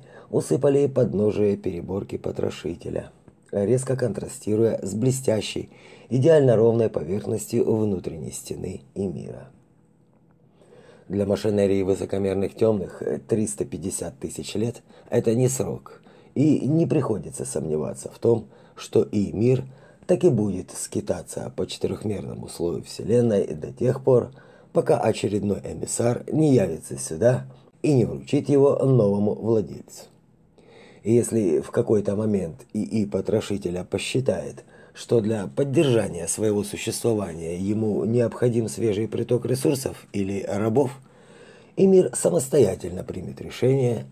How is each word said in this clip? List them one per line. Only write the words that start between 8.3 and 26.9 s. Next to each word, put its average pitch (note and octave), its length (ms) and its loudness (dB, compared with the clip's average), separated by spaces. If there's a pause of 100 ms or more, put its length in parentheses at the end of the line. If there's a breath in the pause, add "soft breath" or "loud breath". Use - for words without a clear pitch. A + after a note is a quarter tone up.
стены - 520 -10 (120)
и G2 120 -4
мира. C2 420 -10 (1600 loud breath)
Для G2+ 160 0
машинерии G2 580 2
высокомерных F#2+ 720 -2
тёмных G#2 480 0 (260)
триста G#2+ 360 -2
пятьдесят E2+ 540 -8
тысяч - 360 -10
лет – A2 280 -4 (260 loud breath)
это A#2 260 2
не B2+ 140 4
срок, - 540 -6 (320 loud breath)
и C3+ 320 4
не D#3+ 180 2
приходится B2+ 600 -2
сомневаться D2+ 640 -4
в - 80 -20
том, A2+ 300 2 (280 loud breath)
что - 280 2
и G2 280 0
мир B2 320 2 (420 loud breath)
так F3+ 180 2
и F3+ 40 8
будет G#2 440 0
скитаться - 840 -6
по F2 100 -4
четырёхмерному E2+ 800 -6
слою D#2+ 340 -4
Вселенной G#2+ 640 2
до D2+ 260 -8
тех A#2+ 320 -2
пор, B2 280 4 (420 loud breath)
пока E3 240 2
очередной G2+ 640 0
эмиссар - 640 -2
не D3+ 220 4
явится E2 460 0